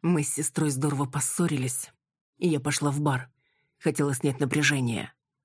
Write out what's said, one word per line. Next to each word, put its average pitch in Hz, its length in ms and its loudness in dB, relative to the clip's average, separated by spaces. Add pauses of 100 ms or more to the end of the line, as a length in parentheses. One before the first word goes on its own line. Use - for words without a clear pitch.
Мы 170 220 2
с - 120 -4
сестрой 156 360 0
здорово 143 360 0
поссорились, 139 840 -2 (480)
и - 80 0
я 151 140 2
пошла 143 320 0
в 147 80 -2
бар. 139 320 0 (460)
Хотела 147 360 0
снять 135 240 -2
напряжение. 135 760 0 (320)